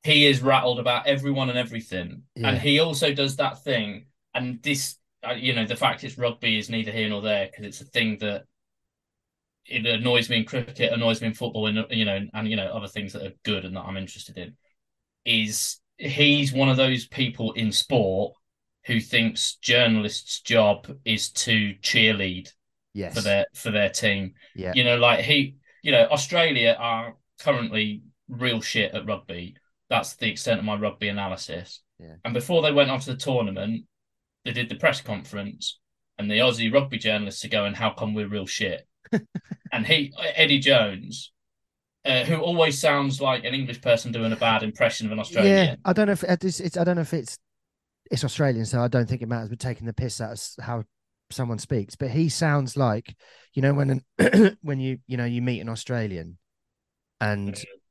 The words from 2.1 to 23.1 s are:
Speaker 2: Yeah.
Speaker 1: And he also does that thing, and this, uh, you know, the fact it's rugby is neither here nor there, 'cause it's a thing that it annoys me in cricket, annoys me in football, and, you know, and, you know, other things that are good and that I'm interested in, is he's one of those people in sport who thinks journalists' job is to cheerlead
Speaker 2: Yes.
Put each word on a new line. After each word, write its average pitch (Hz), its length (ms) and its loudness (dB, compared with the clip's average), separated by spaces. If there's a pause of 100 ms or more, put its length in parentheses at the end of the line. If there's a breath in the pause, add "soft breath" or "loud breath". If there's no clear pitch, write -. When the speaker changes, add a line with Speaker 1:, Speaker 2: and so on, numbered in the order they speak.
Speaker 2:
Yeah. 120 140 0
Speaker 1:
And 131 80 2
he 143 200 2
also 151 340 2
does 139 240 0
that - 280 -2
thing, 110 420 -4 (260)
and 127 300 -6
this, 139 340 -4 (320)
uh, 123 40 -4
you 123 200 -2
know, 113 140 0
the 117 80 -4
fact - 300 -2
it's 135 140 -12
rugby 117 400 -2
is 104 120 -8
neither 110 220 -4
here 110 160 -2
nor 104 120 -4
there, 101 280 -2
'cause - 160 -16
it's 101 160 -14
a - 60 -20
thing 110 320 -2
that 101 260 -6 (1200)
it 113 200 -6
annoys 117 440 2
me 120 80 0
in 110 60 0
cricket, 117 480 -2
annoys 117 280 0
me 117 80 -4
in 107 60 -4
football, 110 320 -4
and, 107 240 0
you 123 140 0
know, 98 160 -2 (120)
and, 107 160 -6
you 110 60 -2
know, 98 120 -4
other 101 220 -8
things 101 240 -10
that 90 140 -10
are - 60 -12 (100)
good 95 220 -4
and 92 100 -10
that 92 80 -8
I'm 95 140 -10
interested - 420 -12
in, 87 180 -14 (680)
is 110 560 -2 (180)
he's 143 540 2
one 135 160 2
of 131 80 4
those 131 300 2
people 117 460 -4
in 110 180 -2
sport 101 640 0 (520)
who 117 140 0
thinks - 560 0
journalists' 113 840 0
job - 500 2 (140)
is 110 260 -2
to 107 500 0
cheerlead 98 680 2 (440)
Speaker 2:
Yes. 92 220 -8